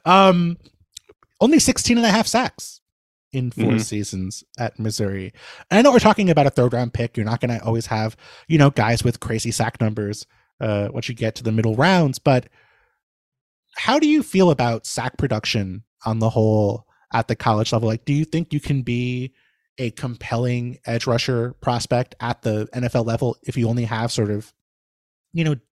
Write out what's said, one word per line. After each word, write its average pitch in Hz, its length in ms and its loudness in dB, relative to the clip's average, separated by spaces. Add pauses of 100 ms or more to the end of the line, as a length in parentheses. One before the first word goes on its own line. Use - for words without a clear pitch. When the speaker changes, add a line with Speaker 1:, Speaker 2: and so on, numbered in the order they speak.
Speaker 1:
Um, 175 520 4 (840)
only 277 180 6
sixteen - 400 2
and 233 80 2
a 214 40 4
half 208 160 2
sacks - 540 -4 (520)
in 127 180 -4
four 110 140 -4
Speaker 2:
Mm-hmm. 120 140 2
Speaker 1:
seasons 101 680 -8 (140)
at 117 200 -6
Missouri. 101 540 -6 (380)
And 185 80 4
I 233 40 6
know 277 100 8
we're 247 60 8
talking 208 320 4
about 147 160 6
a 135 40 4
third 123 220 2
round 120 220 -2
pick. 117 220 -4
You're 107 100 -2
not 113 140 -2
gonna 120 240 -2
always 113 220 -2
have, 110 300 -4 (320)
you 160 100 4
know, 139 120 8
guys 117 320 0
with 120 180 0
crazy 113 300 -6
sack 113 300 -4
numbers, 107 440 -4 (360)
uh, 104 320 -2
once 123 160 -8
you 123 60 -8
get 113 200 -4
to - 80 -14
the 113 100 -2
middle 110 220 0
rounds, 156 440 2
but 131 300 2 (1300)
how 262 220 0
do 311 100 2
you 302 140 2
feel 185 280 2
about 120 360 -2
sack - 320 -8
production 107 640 -4 (240)
on 113 120 -2
the 113 120 2
whole 107 560 2 (260)
at 117 160 -2
the 113 80 -2
college 110 360 0
level? 113 160 0
Like, 110 180 -4
do 143 80 0
you 151 100 0
think 160 280 -6
you 147 80 -2
can 139 220 -2
be 123 520 -4 (440)
a 123 120 -4
compelling 123 960 -6
edge 117 200 -4
rusher 120 540 0
prospect 123 600 -2
at 120 220 -6
the 107 300 -2
N 123 120 -4
F 117 100 -4
L 117 100 2
level 117 380 -2
if - 140 -8
you 117 120 0
only 117 160 -2
have 113 260 -4
sort 104 200 -2
of, 104 200 -6 (840)
you 165 100 0
know, 151 120 0 (180)